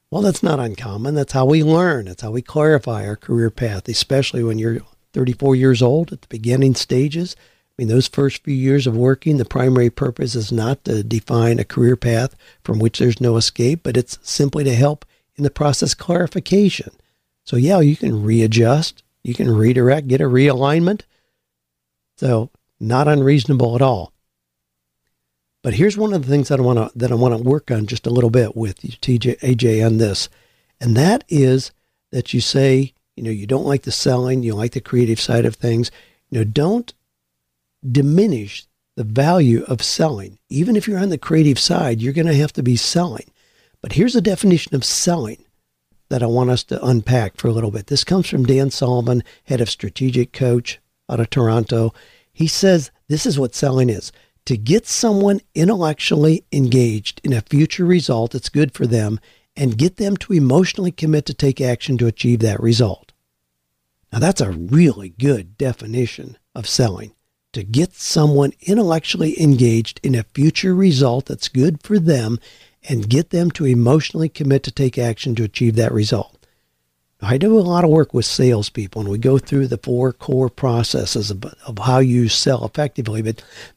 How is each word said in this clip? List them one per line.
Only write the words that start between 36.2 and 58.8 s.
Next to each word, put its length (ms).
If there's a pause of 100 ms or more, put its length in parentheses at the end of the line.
You 80
know, 60
don't 500 (920)
diminish 800 (300)
the 80
value 640
of 180
selling. 560 (100)
Even 260
if 120
you're 100
on 120
the 100
creative 400
side, 420
you're 100
gonna 220
have 200
to 100
be 120
selling. 540 (540)
But 100
here's 220
a 60
definition 520
of 100
selling 600 (640)
that 140
I 60
want 240
us 140
to 200
unpack 500
for 120
a 40
little 200
bit. 160
This 160
comes 260
from 160
Dan 240
Sullivan, 540 (220)
head 140
of 120
strategic 600
coach 480 (300)
out 100
of 120
Toronto. 640 (360)
He 140
says, 460 (160)
"This 180
is 140
what 160
selling 340
is: 220 (340)
to 100
get 300
someone 560 (140)
intellectually 960
engaged 720
in 100
a 80
future 440
result 480
that's 160
good 220
for 140